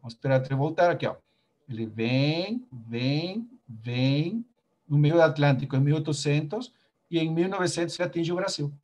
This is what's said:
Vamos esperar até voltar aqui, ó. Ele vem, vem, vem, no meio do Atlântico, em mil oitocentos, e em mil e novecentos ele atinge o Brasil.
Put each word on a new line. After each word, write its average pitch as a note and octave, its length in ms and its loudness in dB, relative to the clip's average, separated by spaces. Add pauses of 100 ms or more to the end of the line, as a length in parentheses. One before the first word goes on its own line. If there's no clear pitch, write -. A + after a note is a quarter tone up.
Vamos A#2 120 -14
esperar C3+ 240 0
até C3 160 -2
voltar D#3+ 380 2
aqui, D3 160 -2
ó. F2+ 80 -4 (520)
Ele A2+ 180 -6
vem, C#3 840 -2
vem, C#3 800 -4 (180)
vem, C3+ 760 -2 (420)
no C#3+ 100 2
meio D3 180 4
do E3+ 60 8
Atlântico, C#3+ 540 2
em C3 40 2
mil C#3+ 160 4
oitocentos, D3+ 800 -2 (360)
e E3 100 0
em D#3+ 140 0
mil E3 120 2
e F#3+ 40 -2
novecentos F3 480 -2
ele F3+ 100 0
atinge E3+ 240 -2
o F3 40 -2
Brasil. F3+ 380 -2 (100)